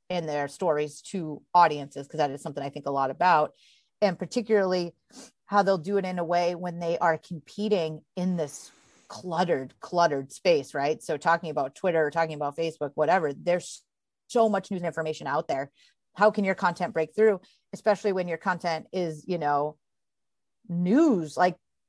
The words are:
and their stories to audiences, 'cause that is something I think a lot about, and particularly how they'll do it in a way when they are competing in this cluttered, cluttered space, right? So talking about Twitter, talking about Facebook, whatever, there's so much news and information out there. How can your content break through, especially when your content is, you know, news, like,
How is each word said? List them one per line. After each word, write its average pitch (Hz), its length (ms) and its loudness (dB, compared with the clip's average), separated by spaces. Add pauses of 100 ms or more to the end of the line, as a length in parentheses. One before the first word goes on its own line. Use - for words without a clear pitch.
and 175 180 -4
their 147 220 -2
stories 151 520 -2
to 160 400 -8 (120)
audiences, 147 520 4
'cause - 120 -14
that 147 140 0
is 135 100 -10
something 139 220 -8
I 139 60 -6
think 143 160 -12
a 139 60 -4
lot 135 200 0
about, 160 420 4 (480)
and 185 180 2
particularly 185 760 0 (520)
how 202 180 4
they'll 190 140 2
do 185 200 -2
it 190 80 0
in 185 140 -4
a 175 40 0
way 175 300 0
when 175 260 -8
they 170 180 -2
are 165 200 2
competing 165 840 -4 (160)
in 180 180 0
this 156 360 -6 (360)
cluttered, 165 720 -2
cluttered 147 540 0
space, 156 400 0
right? 147 280 -2
So 160 140 -4
talking 165 340 0
about 143 260 -4
Twitter, 165 340 0
talking 160 240 -2
about 147 240 -6
Facebook, 160 380 -4
whatever, 156 360 2
there's 170 520 -4 (440)
so 226 220 4
much 196 200 -2
news 185 120 -6
and 175 60 -4
information 156 400 -6
out 143 200 -2
there. 139 240 -4 (440)
How 208 140 6
can 208 140 0
your 190 120 0
content 175 380 -2
break 160 220 -2
through, 214 240 4 (320)
especially 208 400 0
when 185 160 -2
your 170 100 -4
content 170 540 -2
is, 165 360 -4
you 180 100 -2
know, 147 400 0 (880)
news, 180 720 2
like, 180 180 2 (340)